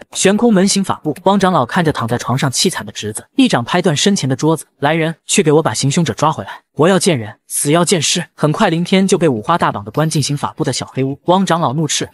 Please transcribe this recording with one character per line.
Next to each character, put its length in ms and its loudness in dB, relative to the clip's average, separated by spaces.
悬 220 2
空 180 2
门 140 4
刑 160 0
法 180 -4
部， 220 -4
汪 160 2
长 140 2
老 120 2
看 200 -2
着 80 2
躺 120 -4
在 120 -2
床 200 -4
上 140 0
凄 180 0
惨 160 -6
的 60 -14
侄 220 -10
子， 120 -12
一 100 4
掌 160 0
拍 180 -2
断 140 0
身 180 2
前 140 -2
的 80 0
桌 220 0
子， 80 -16
来 140 2
人， 220 -2
去 160 2
给 120 4
我 100 6
把 100 -2
行 160 -2
凶 140 0
者 100 -2
抓 200 0
回 100 -8
来， 60 -14
我 140 4
要 100 4
见 180 2
人， 160 -8
死 240 -4
要 140 2
见 160 0
尸。 240 -2
很 160 0
快 180 0
林 140 -2
天 240 2
就 100 2
被 120 2
五 120 -2
花 160 0
大 140 0
绑 140 -10
的 60 -12
关 180 -2
进 120 -2
刑 140 -4
法 220 -6
部 80 -4
的 80 -2
小 200 -8
黑 120 -2
屋。 120 -6
汪 180 2
长 160 0
老 100 0
怒 160 -2
斥： 260 -6